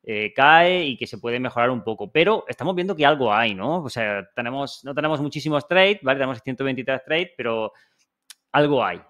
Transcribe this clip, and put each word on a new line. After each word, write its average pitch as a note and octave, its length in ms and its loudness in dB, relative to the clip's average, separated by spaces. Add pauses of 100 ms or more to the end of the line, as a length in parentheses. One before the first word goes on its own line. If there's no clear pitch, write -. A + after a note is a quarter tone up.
eh, G#2+ 320 -6
cae E3 520 6
y B2+ 100 -4
que A2+ 100 -6
se A2 120 -14
puede A#2 200 -4
mejorar B2 320 0
un A#2+ 140 -4
poco. G#2+ 260 -6
Pero F3 380 2
estamos C3+ 260 -6
viendo F3+ 220 -4
que D3+ 80 2
algo C#3 280 4
hay, A2 220 2
¿no? C#3 280 -4
O C3 80 -10
sea, G#2 440 -4
tenemos, B2+ 500 -6
no C#3 100 -10
tenemos D3+ 260 -2
muchísimos D3 480 -4
trades, F#3+ 340 4
¿vale? C3+ 140 0
Tenemos C3 260 -4
ciento C3 220 -6
veintitrés C3 400 -4
trades, E3+ 320 -2
pero A2+ 360 -4 (760)
algo C#3+ 340 4
hay, F2+ 140 -2 (100)